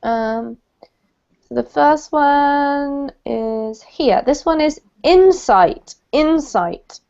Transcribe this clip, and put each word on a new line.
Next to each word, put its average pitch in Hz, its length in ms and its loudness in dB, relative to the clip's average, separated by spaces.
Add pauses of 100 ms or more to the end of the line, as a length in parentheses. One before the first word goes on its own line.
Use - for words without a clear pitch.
Um, 226 560 -6 (880)
so - 60 -18
the 240 80 -4
first 294 500 0
one 285 1000 0 (120)
is 220 580 -8
here. - 420 0
This 294 200 -2
one 320 160 0
is 302 200 -2 (220)
insight. 349 920 2 (180)
Insight. 277 960 -2